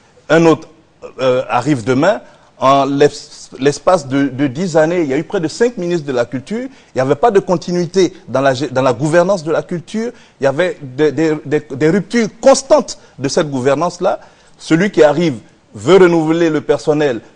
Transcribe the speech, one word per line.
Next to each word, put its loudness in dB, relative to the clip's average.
un 4
autre, 2
euh, 2
arrive -2
demain. 0
En 2
l'esp-, -2
l'espace 0
de, 0
de -4
dix -2
années, 2
il -2
y -2
a 0
eu -4
près -4
de -4
cinq -2
ministres -4
de -6
la 0
culture. -8
Il -14
n'y 0
avait 0
pas 2
de 4
continuité -2
dans -2
la 2
gé-, -6
dans -2
la 2
gouvernance 0
de -4
la -2
culture. -8
Il -8
y 4
avait -2
des, -2
des, 0
des, -2
des 0
ruptures -2
constantes 2
de -4
cette -2
gouvernance-là. -2
Celui 0
qui 4
arrive 2
veut 4
renouveler 4
le -2
personnel, 0